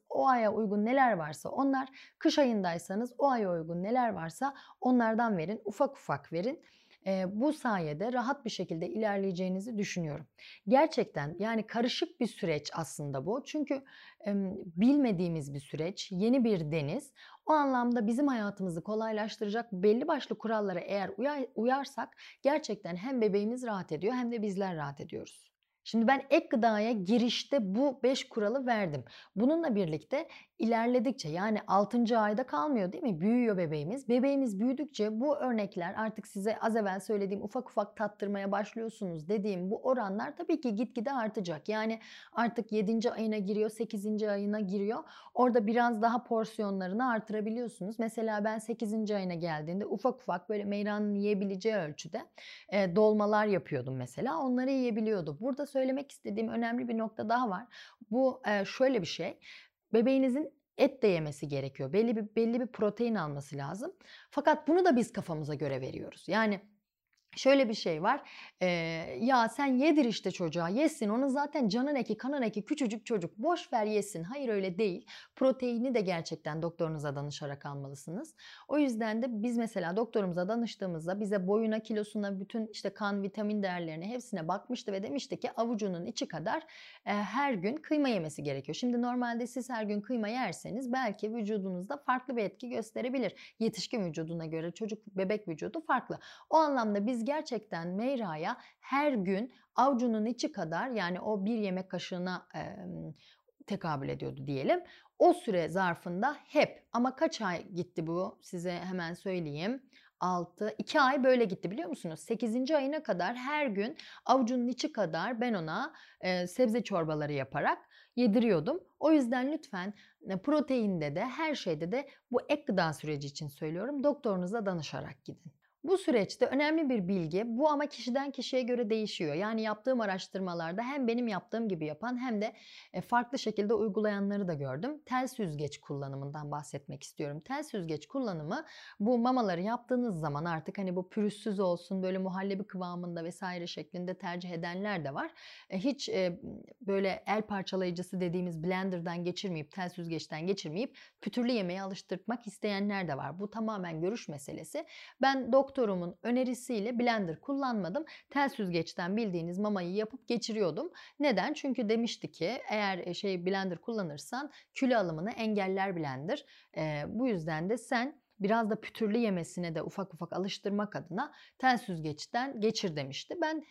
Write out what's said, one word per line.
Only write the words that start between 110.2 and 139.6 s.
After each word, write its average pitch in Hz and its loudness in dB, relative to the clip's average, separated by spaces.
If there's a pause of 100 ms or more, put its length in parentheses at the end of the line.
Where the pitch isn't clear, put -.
iki 302 2
ay 269 4
böyle 254 6
gitti, 180 -4
biliyor 330 -6
musunuz? 170 -8
Sekizinci 247 0
ayına 285 0
kadar 190 0
her 285 -2
gün 208 -2 (280)
avucunun 247 4
içi 254 -4
kadar 196 0
ben 247 2
ona, 175 -2 (280)
e, 180 0
sebze 233 4
çorbaları 156 0
yaparak 151 0 (380)
yediriyordum. 220 4 (160)
O 302 4
yüzden 262 4
lütfen, 208 -6 (360)
e, 190 -2
proteinde 214 0
de 190 0
her 285 -2
şeyde 165 -2
de, 277 -2 (240)
bu 247 2
ek 294 0
gıda 180 2
süreci 147 -4
için 147 -8
söylüyorum, 190 -4
doktorunuza 214 0
danışarak 147 -6
gidin. - -16 (320)
Bu 359 4
süreçte 254 2
önemli 302 2
bir 214 2
bilgi 180 0
bu, 240 2
ama 294 2
kişiden 269 -4
kişiye 254 -2
göre 240 0
değişiyor. 208 -2
Yani 214 -2
yaptığım 220 0
araştırmalarda 185 -4
hem 262 -2
benim 233 2
yaptığım 214 -2
gibi 160 -2
yapan 175 -4
hem 233 -2
de, 226 -4 (400)
e, 185 -4
farklı 247 0
şekilde 214 0
uygulayanları 202 2
da 175 0
gördüm. 151 -4
Tel 254 0
süzgeç 151 -4
kullanımından 143 -8
bahsetmek 147 -10
istiyorum. 147 -6
Tel 285 -6
süzgeç 165 -6
kullanımı, 202 -4 (340)
bu 240 4
mamaları 226 2